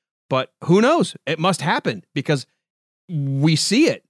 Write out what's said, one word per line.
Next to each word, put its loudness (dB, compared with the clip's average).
But -2
who 4
knows? 2
It -4
must 0
happen, -4
because -2
we 0
see 2
it. -2